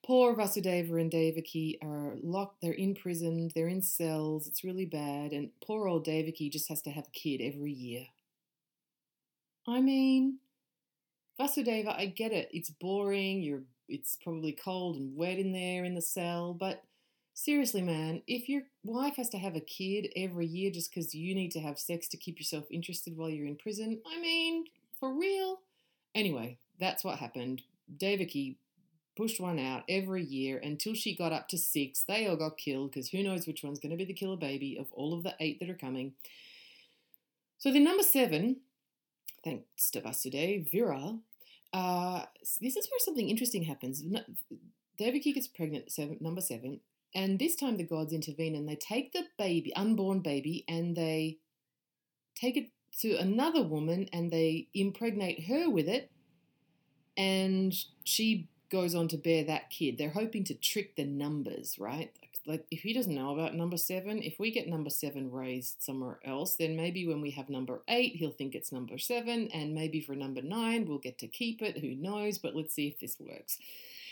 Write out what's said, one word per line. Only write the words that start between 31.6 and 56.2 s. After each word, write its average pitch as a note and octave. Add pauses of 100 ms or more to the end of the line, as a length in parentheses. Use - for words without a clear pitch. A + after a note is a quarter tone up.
They G#3+
all F3
got D#3
killed C3+
'cause B2+
who F#3
knows F#3+
which D#3
one's C#3+
gonna D#3
be F#3
the F#3
killer F#3+
baby C#3
of -
all D3
of E3
the F3+
eight D#3
that F3+
are F#3
coming. C3+ (1400)
So C#4
then C#4+
number F#4+
seven, A#3+ (840)
thanks -
to G#2
Vasudeva, C#3+
Vira, F#3+ (540)
uh, F3+ (140)
s-, -
this C4
is G4+
where B4+
something C#4
interesting A3
happens. C#3
N-, - (640)
Devaki C#4
gets C#4
pregnant, D3+
seven, D3+
number E3
seven, C3 (340)
and F#3+
this E4
time B3
the F3
gods D#3
intervene D#3+
and D3
they D3+
take B3
the F4 (120)
baby, F3
unborn F#3+
baby, D3
and E3+
they D#3+ (960)
take B3+
it B3+ (300)
to A3
another B3+
woman E3
and E3+
they E3
impregnate G3
her D#4
with E3+
it, - (1080)